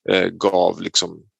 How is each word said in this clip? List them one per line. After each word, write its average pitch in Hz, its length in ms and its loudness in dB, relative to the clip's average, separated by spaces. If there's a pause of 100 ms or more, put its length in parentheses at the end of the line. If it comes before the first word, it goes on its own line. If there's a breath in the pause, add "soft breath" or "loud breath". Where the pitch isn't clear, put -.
eh, 92 180 2
gav 90 540 0
liksom, 87 420 -4 (160)